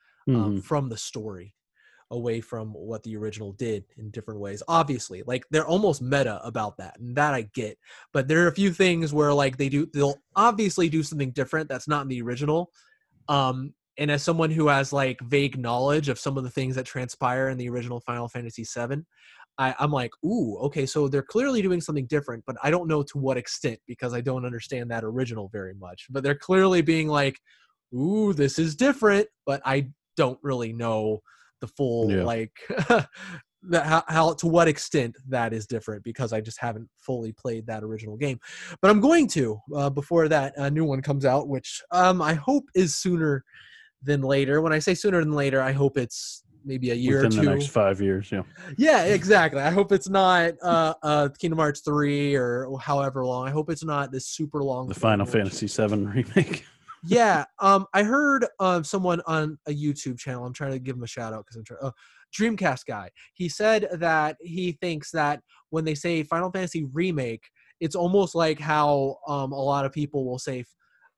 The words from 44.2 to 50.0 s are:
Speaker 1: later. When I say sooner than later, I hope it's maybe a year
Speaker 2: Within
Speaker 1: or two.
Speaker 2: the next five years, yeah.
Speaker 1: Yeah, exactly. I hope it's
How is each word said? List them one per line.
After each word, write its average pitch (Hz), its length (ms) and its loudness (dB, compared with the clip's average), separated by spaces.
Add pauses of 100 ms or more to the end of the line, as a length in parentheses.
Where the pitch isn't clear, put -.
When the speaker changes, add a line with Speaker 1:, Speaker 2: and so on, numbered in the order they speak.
Speaker 1:
later. 139 400 2
When 160 100 2
I 156 60 4
say 170 160 2
sooner 185 260 2
than 156 140 2
later, 139 280 2
I 131 100 0
hope 139 260 2
it's - 460 -6 (200)
maybe 127 280 -2
a 120 40 0
year 127 280 2
Speaker 2:
Within 110 160 6
Speaker 1:
or - 40 4
two. 143 60 6
Speaker 2:
the 139 60 2
next 143 140 -2
five 98 320 2
years, 98 300 0
yeah. 98 120 -2 (340)
Speaker 1:
Yeah, 262 280 6
exactly. 175 560 4
I 147 100 2
hope 196 200 2
it's 190 180 2